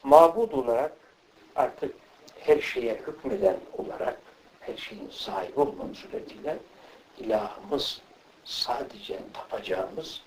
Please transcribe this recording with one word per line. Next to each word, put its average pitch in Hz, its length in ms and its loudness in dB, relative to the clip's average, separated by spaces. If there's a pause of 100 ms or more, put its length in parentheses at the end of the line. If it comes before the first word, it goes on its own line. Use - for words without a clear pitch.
Mabud 165 500 10
olarak 127 400 0 (640)
artık - 380 -2 (460)
her 151 200 4
şeye 117 340 -2
hükmeden - 600 0 (220)
olarak, - 420 -4 (400)
her - 160 -8
şeyin - 340 -12
sahibi - 500 -6
olmak 139 360 -2
suretiyle - 640 -8 (600)
ilahımız 110 840 -4 (440)
sadece - 760 -6 (120)
tapacağımız - 960 -6